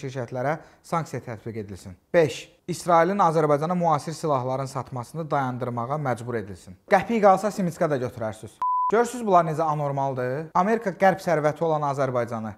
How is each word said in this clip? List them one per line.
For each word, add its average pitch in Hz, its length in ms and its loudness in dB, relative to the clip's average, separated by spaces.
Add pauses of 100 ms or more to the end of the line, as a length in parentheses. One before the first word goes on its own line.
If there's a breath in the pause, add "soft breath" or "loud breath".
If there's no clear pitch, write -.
şirkətlərə 127 560 -4 (260 loud breath)
sanksiya 151 460 -4
tətbiq 110 340 -10
edilsin. 95 320 -16 (180)
Beş. - 360 2 (180)
İsrailin 175 640 4
Azərbaycana 156 480 2
müasir 165 400 0
silahların 131 480 -2
satmasını 135 640 -8
dayandırmağa 127 800 -2
məcbur 117 320 -4
edilsin. 95 360 -14 (140)
Qəpik 202 320 4
qalsa 196 280 6
Simitska 175 380 0
da 143 80 0
götürərsiniz. 113 600 -6 (320)
Görürsüz 240 340 0
bunlar 180 220 6
necə 156 160 -2
anormaldır? 139 880 -2
Amerika 208 380 0
qərb 190 320 2
sərvəti 151 400 0
olan 156 240 0
Azərbaycanı 120 720 -2